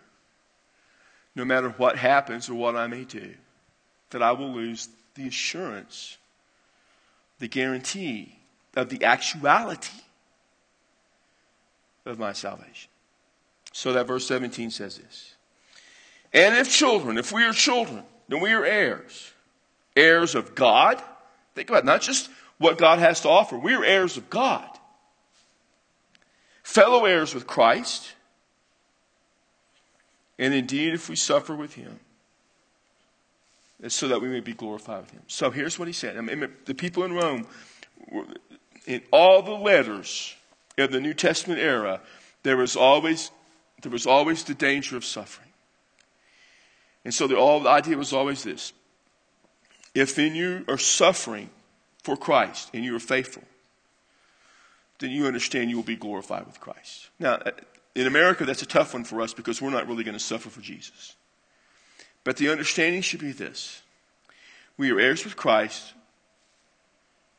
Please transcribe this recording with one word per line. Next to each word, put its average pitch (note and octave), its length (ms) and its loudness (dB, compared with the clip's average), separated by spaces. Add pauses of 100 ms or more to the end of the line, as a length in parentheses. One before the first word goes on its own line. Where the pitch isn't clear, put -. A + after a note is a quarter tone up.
(1400)
no B2+ 80 -8
matter B2+ 260 0
what B2 280 2
happens B2 520 0
or B2 60 -8
what A#2+ 220 -2
I A#2 100 -2
may B2 160 -12
do, A2 300 -18 (800)
that B2 100 -6
I A#2 100 4
will C3 220 -6
lose A#2 340 -10 (280)
the C3+ 120 -12
assurance, - 880 -10 (1200)
the A#2+ 100 -10
guarantee C3 880 -6 (400)
of B2+ 100 0
the C3 160 -6
actuality D#3 960 0 (2000)
of A#2+ 120 -12
my G#2+ 140 -6
salvation. - 580 -14 (840)
So - 180 -6
that B2 160 0
verse B2+ 180 -6
seventeen A#2+ 460 -6
says G2+ 260 -12
this. - 360 -20 (1000)
"And G3 240 6
if C4 160 2
children, F#3 460 2
if A2+ 160 -6
we A#3 100 2
are A3+ 80 2
children, A3 540 0 (240)
then C#3+ 100 -4
we G#3 140 0
are G#3+ 100 0
heirs." E3 680 -2 (640)
Heirs E3 380 6
of A2 200 -6
God. D3+ 460 4 (540)
Think - 140 -12
about E3+ 140 4
it, - 20 -8
not C#3+ 160 4
just - 280 -4 (280)
what E3 200 4
God E3+ 220 8
has E3+ 220 4
to D3+ 80 2
offer. E3+ 280 4
We E3+ 160 -2
are B3 100 0
heirs F3+ 340 2
of A2 120 -14
God. A3+ 400 -2 (1900)
Fellow A3+ 420 6
heirs D#3+ 280 2
with A#2+ 140 -10
Christ. - 680 0 (2250)
And C3 160 0
indeed, C#3 400 -2
if E3 140 -10
we - 80 -12
suffer D3 400 -2
with D3 200 -14
him, A#2 260 -20 (1800)
it's A#2 160 -8
so C#3+ 140 -4
that C3+ 120 0
we C3 60 -6
may B2+ 140 -6
be A2+ 120 -12
glorified G#2+ 500 -12
with - 80 -20
him. - 160 -20
So - 220 -2
here's D3 300 -6
what E3+ 80 -10
he F3 60 -10
said. G#2+ 240 -10
I A#2 40 -10
mean, C3+ 280 -8 (160)
the C3+ 100 -8
people F3 280 -4
in F3+ 100 -6
Rome, D3+ 340 -2 (1400)
in B2 160 -8 (100)
all F#3 300 10
the F#3+ 100 -10
letters D#3 840 0 (420)
of C3+ 140 2
the C3 80 -2
New D3+ 140 -4
Testament D#3+ 480 -2
era, A2 400 -2 (420)
there C3+ 140 2
was B2 180 0
always, D3+ 560 4 (500)
there - 100 -12
was A#2 140 -6
always D3 380 4
the D3 100 -10
danger C#3 440 -2
of A#2 80 -12
suffering. - 420 -14 (1600)
And A#2+ 80 -8
so D#3 140 0
the, C3 100 2
all, D3 240 6
the B2+ 80 4
idea D3 260 4
was C#3 160 -6
always C3+ 320 -2
this. F2+ 300 -12 (1200)
If C3+ 220 2
then D#3 200 0
you E3 320 -4
are C3+ 100 -2
suffering A#2+ 720 0 (540)
for C#3 140 -4
Christ A#2+ 560 0
and A#2 100 -8
you B2 140 -6
are - 20 -8
faithful, C3 440 -4 (1600)
then C3 120 -8
you C#3+ 160 -2
understand B2 420 -2
you A#2+ 80 -4
will A2+ 60 -4
be A2+ 120 -6
glorified G2 500 -10
with - 140 -20
Christ. - 580 -20
Now, C3+ 180 0
uh, - 160 -6 (440)
in B2+ 120 0
America, E3+ 360 4
that's C#3 180 -4
a C#3+ 40 -10
tough - 280 2
one A#2+ 120 -8
for A2+ 160 -8
us A2+ 120 -6
because - 280 -8
we're C3+ 80 -6
not B2 180 -4
really A#2 160 -6
gonna G#2+ 160 -10
suffer A2+ 300 -8
for G#2+ 100 -20
Jesus. - 560 -20 (1080)
But B2+ 100 -4
the C#3+ 140 0
understanding D#3+ 520 0
should E3 200 -6
be C#3+ 100 -8
this. - 500 -14 (920)
We C3+ 160 -2
are G2 80 2
heirs C3+ 240 2
with G#3 140 -14
Christ A2 560 0 (1500)